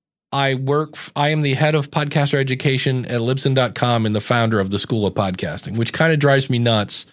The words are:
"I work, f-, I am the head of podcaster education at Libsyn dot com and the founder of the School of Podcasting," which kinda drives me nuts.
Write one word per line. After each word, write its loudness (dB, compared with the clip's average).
"I 0
work, 0
f-, -14
I 2
am 0
the 0
head 2
of -2
podcaster 0
education 0
at -2
Libsyn 0
dot 2
com 2
and 0
the 0
founder 2
of -2
the -2
School -2
of 0
Podcasting," -4
which -2
kinda 2
drives 2
me 0
nuts. 0